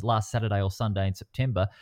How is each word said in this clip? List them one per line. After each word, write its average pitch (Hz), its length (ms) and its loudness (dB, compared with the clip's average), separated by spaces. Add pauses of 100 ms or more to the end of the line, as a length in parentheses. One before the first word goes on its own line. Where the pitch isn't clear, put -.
last 110 260 0
Saturday 107 320 0
or 95 80 0
Sunday 98 380 0
in 92 60 0
September, 107 520 -2 (160)